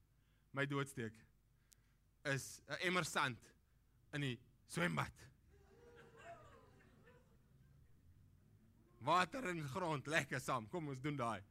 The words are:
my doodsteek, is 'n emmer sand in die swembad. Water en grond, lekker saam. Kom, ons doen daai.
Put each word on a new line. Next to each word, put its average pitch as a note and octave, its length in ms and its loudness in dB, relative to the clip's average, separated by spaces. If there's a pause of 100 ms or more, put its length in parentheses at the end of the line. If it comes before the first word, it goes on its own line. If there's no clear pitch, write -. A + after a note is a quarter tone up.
(520)
my C#3 160 2
doodsteek, C#3 480 -2 (1120)
is C3+ 400 0
'n C#3+ 200 -4
emmer F3+ 160 4
sand C#3 480 2 (600)
in D3 80 -2
die B2+ 180 0 (280)
swembad. - 580 0 (3750)
Water F3+ 500 4
en E3+ 200 -2
grond, D#3 380 0
lekker C#3+ 340 2
saam. A#2+ 280 0
Kom, D#3+ 200 -4
ons C3 120 -4
doen D3 160 -2
daai. A#2 340 0